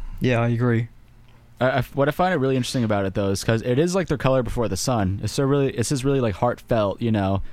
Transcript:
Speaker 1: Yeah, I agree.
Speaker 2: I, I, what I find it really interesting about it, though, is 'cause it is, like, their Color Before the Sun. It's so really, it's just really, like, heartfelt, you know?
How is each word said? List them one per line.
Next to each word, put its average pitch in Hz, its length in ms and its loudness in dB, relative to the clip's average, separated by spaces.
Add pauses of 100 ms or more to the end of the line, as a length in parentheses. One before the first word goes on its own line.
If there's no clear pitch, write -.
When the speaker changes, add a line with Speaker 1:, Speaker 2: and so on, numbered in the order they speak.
(200)
Speaker 1:
Yeah, 123 200 2
I 120 80 2
agree. 117 400 0 (720)
Speaker 2:
I, 127 180 2
I, 156 40 2 (120)
what 143 140 2
I - 20 2
find 185 240 0
it 160 40 0
really 135 180 0
interesting 123 280 -2
about 104 220 0
it, 95 80 -4
though, 98 160 0
is 98 140 -4
'cause 113 180 2
it 123 160 0
is, 175 160 2
like, 190 140 0
their 147 100 -2
Color 131 240 2
Before 113 260 -2
the 95 80 -2
Sun. 98 460 -2
It's 107 100 -4
so 143 120 0
really, 139 280 2
it's 117 180 -2
just 131 140 -2
really, 139 160 2
like, 113 140 0
heartfelt, 113 680 -2
you 117 120 0
know? 98 300 0 (100)